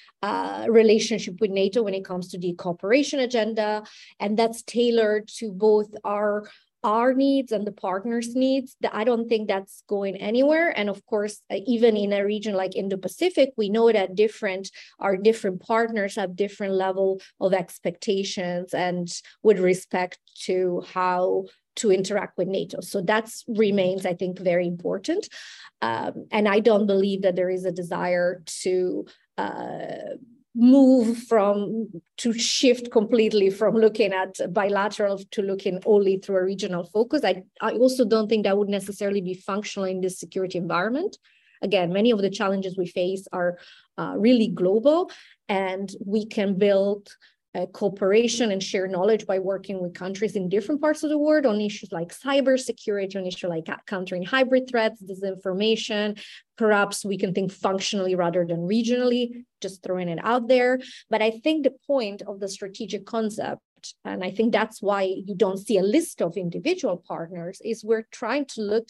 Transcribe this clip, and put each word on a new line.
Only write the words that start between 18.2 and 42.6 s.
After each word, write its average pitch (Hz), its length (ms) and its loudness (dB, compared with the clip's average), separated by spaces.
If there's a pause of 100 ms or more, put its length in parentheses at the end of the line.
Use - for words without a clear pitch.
and 175 360 -2 (320)
with 202 180 6
respect 180 580 0 (240)
to 180 500 -2
how 185 540 0 (300)
to 220 140 2
interact 190 460 0
with 180 120 -2
nato. 185 340 -6
So 202 180 -6
that 214 300 0 (180)
remains, 196 560 2
I 180 80 -2
think, 180 260 -6
very 180 280 0
important. 185 640 -4 (500)
Um, - 500 -4
and 208 160 2
I 202 140 4
don't 214 260 4
believe 196 360 0
that 185 120 2
there 180 140 0
is 185 160 -4
a 185 80 -2
desire 175 680 -2 (200)
to, 185 440 -2 (320)
uh, - 800 -8 (380)
move 247 600 8
from, 202 720 0 (280)
to 233 160 -2
shift 240 600 2
completely 214 580 4
from 208 240 2
looking 220 380 4
at 190 240 -2 (180)
bilateral 202 640 0 (140)
to 208 100 -4
looking 196 420 -2
only 202 340 4
through 190 180 -2
a 185 80 2
regional 185 400 -4
focus. 233 400 0
I, 185 180 2 (180)
I 220 120 -2
also 254 320 4
don't 214 240 2
think 214 160 2
that 196 120 4
would 208 120 2
necessarily 202 520 -2
be 180 140 -4
functional 196 540 -6
in 185 120 -4
this 185 200 -4
security 185 360 -6
environment. 196 600 -2 (420)
Again, 185 320 2
many 220 200 4
of 202 100 0
the 196 80 2
challenges 190 480 -2